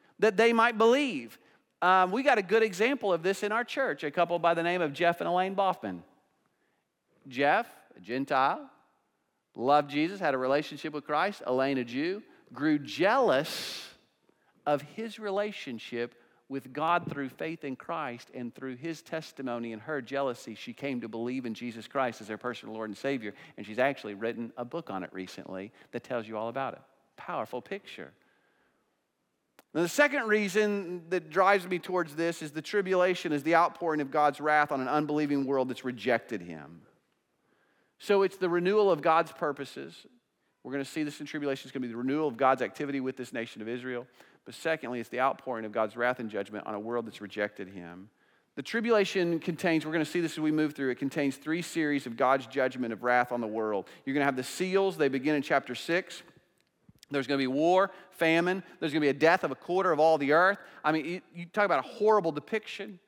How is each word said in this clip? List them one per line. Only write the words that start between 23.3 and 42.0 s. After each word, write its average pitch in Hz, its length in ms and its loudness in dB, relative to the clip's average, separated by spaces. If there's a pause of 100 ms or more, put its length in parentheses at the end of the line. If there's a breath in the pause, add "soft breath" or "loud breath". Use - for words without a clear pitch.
and 101 80 -12
she's 107 140 -8
actually 123 360 -2
written 113 420 -6
a 123 80 -8
book 156 260 -10
on 95 120 -6
it - 100 -8
recently 95 600 -10 (200 soft breath)
that - 100 -8
tells 117 240 -6
you 110 100 -10
all 110 120 -4
about 131 260 -6
it. - 60 -16 (360)
Powerful 127 460 -8
picture. 95 500 -14 (1600)
Now, 156 80 2
the 175 60 2
second 277 400 2
reason 202 800 0
that 165 220 -4
drives 185 360 4
me 185 120 -2
towards 165 360 -2
this 165 280 -2
is 147 80 -8
the 156 100 -8
tribulation 180 720 2
is 143 100 0
the 160 120 4
outpouring 165 460 2
of 135 100 -4
God's 147 300 2
wrath 151 320 4
on 139 80 0
an 131 80 -2
unbelieving 147 580 0
world 131 240 2
that's 120 140 -8
rejected 117 580 -2
him. 82 400 -14 (1160)
So 196 240 4
it's 190 140 0
the 180 120 0
renewal 190 420 4
of 156 100 2
God's 165 320 4
purposes. 139 600 -8 (720)
We're 127 80 -12
gonna 139 120 -4
see 151 200 -4
this 143 160 -8
in 147 60 -10
tribulation. 139 420 -4
It's - 40 -16
gonna 127 140 -4
be 117 60 -8
the 113 40 -10
renewal 143 320 0